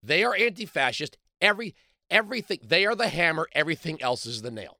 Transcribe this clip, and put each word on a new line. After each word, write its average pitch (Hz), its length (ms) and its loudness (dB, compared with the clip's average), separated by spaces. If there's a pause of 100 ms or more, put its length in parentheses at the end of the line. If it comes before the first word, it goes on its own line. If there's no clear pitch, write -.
They 156 200 2
are 233 120 0
anti-fascist. 170 800 -2 (240)
Every, 208 320 2 (380)
everything, 208 520 0
they 190 220 4
are 226 100 2
the 214 140 0
hammer. 160 440 0
Everything 151 480 -2
else 123 240 -2
is 113 180 -10
the 120 80 -8
nail. 104 280 -12